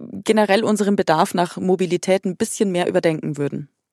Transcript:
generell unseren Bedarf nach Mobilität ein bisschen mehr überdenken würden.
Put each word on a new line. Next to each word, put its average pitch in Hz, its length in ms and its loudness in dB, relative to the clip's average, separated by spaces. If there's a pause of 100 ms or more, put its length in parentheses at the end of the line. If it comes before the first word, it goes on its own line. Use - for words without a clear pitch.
(240)
generell 214 400 4
unseren 202 320 2
Bedarf 175 380 2
nach 180 240 -2
Mobilität 185 680 0
ein 180 140 -4
bisschen 214 340 -2
mehr 175 160 -2
überdenken 160 500 -2
würden. 143 320 -6 (240)